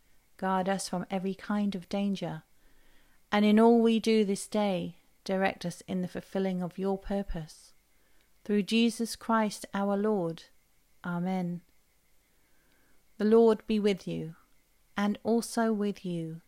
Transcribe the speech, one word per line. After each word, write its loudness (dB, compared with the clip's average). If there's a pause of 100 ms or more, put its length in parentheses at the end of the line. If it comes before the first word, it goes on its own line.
(380)
guard -2
us -2
from -4
every -4
kind -4
of -10
danger, -4 (880)
and 4
in 6
all 8
we 4
do 4
this -4
day, -2 (260)
direct -2
us -8
in -2
the -4
fulfilling -4
of -8
your -2
purpose. -8 (680)
Through 2
Jesus 0
Christ -2
our 0
Lord. -2 (640)
Amen. -4 (1600)
The -2
Lord 6
be -2
with -2
you, -8 (640)
and -2
also -2
with -4
you. -6